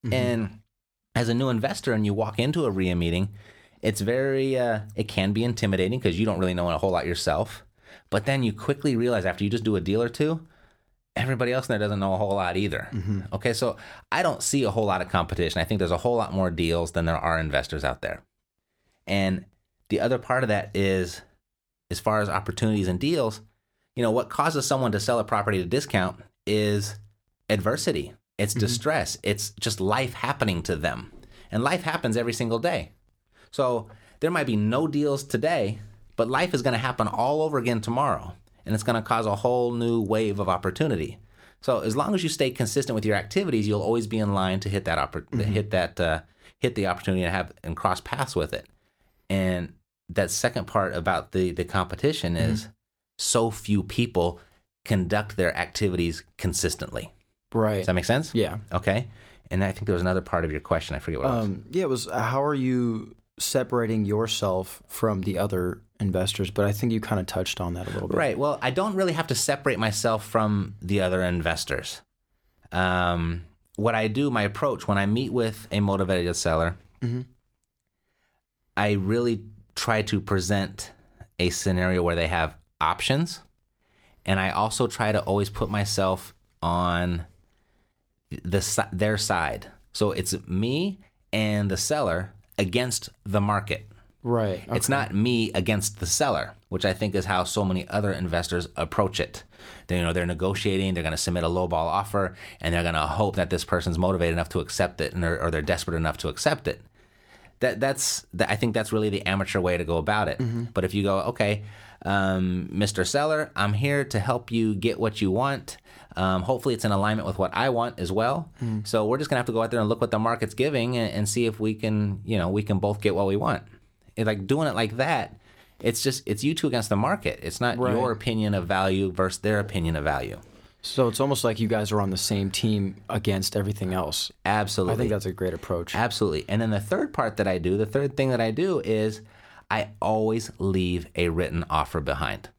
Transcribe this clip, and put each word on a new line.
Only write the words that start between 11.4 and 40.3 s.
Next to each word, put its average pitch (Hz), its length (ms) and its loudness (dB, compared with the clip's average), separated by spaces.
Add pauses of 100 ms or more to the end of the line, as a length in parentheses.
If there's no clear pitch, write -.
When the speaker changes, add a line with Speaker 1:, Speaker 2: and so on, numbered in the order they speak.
Speaker 2:
else 127 160 -2
in 127 40 2
there 107 60 0
doesn't 104 200 0
know 98 140 2
a 92 40 0
whole 101 180 0
lot 90 220 0
either. 95 340 -2
Speaker 1:
Mm-hmm. 98 300 -2 (120)
Speaker 2:
Okay, 117 200 0
so 117 240 -2 (340)
I 165 120 2
don't - 200 0
see 139 200 2
a 104 80 2
whole 107 140 2
lot 92 160 2
of 90 80 -6
competition. 85 520 0
I 82 40 2
think 104 140 0
there's 87 120 2
a 87 60 2
whole 120 200 0
lot 110 160 -2
more 92 180 2
deals 82 400 0
than 82 140 0
there 82 120 2
are 82 220 2
investors 71 440 0
out 65 180 -2
there. - 220 -6 (840)
And 95 380 0 (440)
the - 100 2
other 120 180 2
part 131 260 0
of 120 40 0
that 104 280 0
is, 95 460 2 (680)
as - 100 -4
far 107 220 2
as 104 80 0
opportunities 98 580 0
and 92 120 0
deals, 135 420 0 (540)
you 127 80 0
know, 113 80 2
what 120 180 0
causes 147 360 0
someone 127 280 2
to 104 80 2
sell 117 180 2
a 107 60 0
property 104 340 2
at 90 60 0
a 85 40 -6
discount 95 520 0 (260)
is 104 480 2 (540)
adversity. 107 640 0 (240)
It's 104 160 0
Speaker 1:
Mm-hmm. 127 80 -2
Speaker 2:
distress. 120 600 0
It's 104 280 -2 (100)
just 107 220 -2
life 110 320 0
happening 107 500 -2
to 90 120 0
them. 69 360 -4 (400)
And 110 120 0
life 175 200 0
happens 151 320 -2
every 117 180 0
single 113 260 -2
day. 160 320 -2 (600)
So 123 360 0 (340)
there 160 100 2
might 156 160 0
be 113 80 2
no 113 320 2
deals 143 360 0
today, 120 560 0 (360)
but 117 140 2
life 165 240 0
is 131 80 2
gonna 123 160 2
happen 120 320 0
all 139 320 0
over 151 160 0
again 117 240 0
tomorrow. 120 520 -2 (320)
And 101 80 0
it's 107 100 0
gonna 113 180 0
cause 113 240 0
a 101 100 2
whole 123 380 2
new 117 280 2
wave 104 380 2